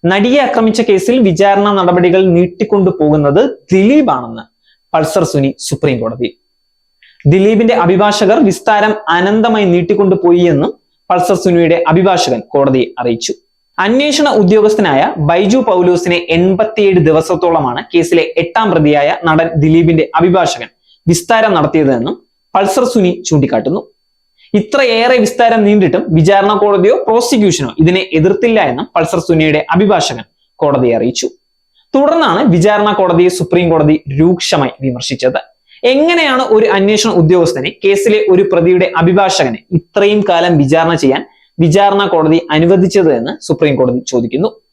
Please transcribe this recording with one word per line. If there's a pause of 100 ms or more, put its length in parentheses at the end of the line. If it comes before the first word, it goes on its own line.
നടിയെ
ആക്രമിച്ച
കേസിൽ (100)
വിചാരണ (120)
നടപടികൾ (140)
നീട്ടിക്കൊണ്ടു
പോകുന്നത് (320)
ദിലീപാണെന്ന് (500)
പൾസർ
സുനി (160)
സുപ്രീം
കോടതി. (960)
ദിലീപിന്റെ
അഭിഭാഷകർ
വിസ്താരം (220)
അനന്തമായി
നീട്ടിക്കൊണ്ടുപോയി
എന്നും (380)
പൾസർ
സുനിയുടെ (140)
അഭിഭാഷകൻ (120)
കോടതിയെ (140)
അറിയിച്ചു. (420)
അന്വേഷണ (140)
ഉദ്യോഗസ്ഥനായ (160)
ബൈജു
പൗലോസിനെ (180)
എൺപത്തിയേഴ് (100)
ദിവസത്തോളമാണ് (100)
കേസിലെ (180)
എട്ടാം
പ്രതിയായ (180)
നടൻ (160)
ദിലീപിന്റെ (140)
അഭിഭാഷകൻ (400)
വിസ്താരം
നടത്തിയതെന്നും (400)
പൾസർ
സുനി (160)
ചൂണ്ടിക്കാട്ടുന്നു. (760)
ഇത്രയേറെ
വിസ്താരം
നീണ്ടിട്ടും (140)
വിചാരണ (100)
കോടതിയോ (140)
പ്രോസിക്യൂഷനോ (120)
ഇതിനെ (160)
എതിർത്തില്ല (100)
എന്നും (100)
പൾസർ
സുനിയുടെ (120)
അഭിഭാഷകൻ (360)
കോടതിയെ
അറിയിച്ചു. (680)
തുടർന്നാണ് (140)
വിചാരണ (100)
കോടതിയെ
സുപ്രീം
കോടതി (240)
രൂക്ഷമായി (120)
വിമർശിച്ചത്. (540)
എങ്ങനെയാണ് (120)
ഒരു (100)
അന്വേഷണ (120)
ഉദ്യോഗസ്ഥനെ (140)
കേസിലെ (140)
ഒരു
പ്രതിയുടെ (120)
അഭിഭാഷകനെ (180)
ഇത്രയും
കാലം (100)
വിചാരണ
ചെയ്യാൻ (420)
വിചാരണ (100)
കോടതി (160)
അനുവദിച്ചത്
എന്ന് (160)
സുപ്രീം
കോടതി (120)
ചോദിക്കുന്നു. (240)